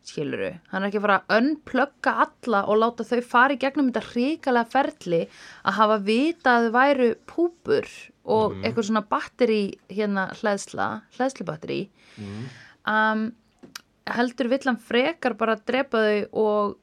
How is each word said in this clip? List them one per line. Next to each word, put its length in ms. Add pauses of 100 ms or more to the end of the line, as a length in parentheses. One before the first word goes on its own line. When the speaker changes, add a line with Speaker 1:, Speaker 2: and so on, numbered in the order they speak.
Speaker 1:
skilurðu. 420 (240)
Hann 100
er 80
ekki 80
að 80
fara 140
að 160
unplugga 760 (100)
alla 400
og 180
láta 240
þau 160
fara 320
í 80
gegnum 300
þetta 160
hrikalega 640
ferli 480 (380)
að 200
hafa 240
vitað 560
að 80
þau 80
væru 340 (220)
púpur 560 (360)
og 340
Speaker 2:
Mhm. 80
Speaker 1:
eitthvað 260
svona 180
batteri, 540 (260)
hérna, 460
hleðsla, 560 (240)
hleðslubatteri. 680 (380)
Speaker 2:
Mhm. 260 (380)
Speaker 1:
Um, 500 (760)
heldur 420
vill 140
hann 120
frekar 600
bara 160
drepa 480
þau 300
og 500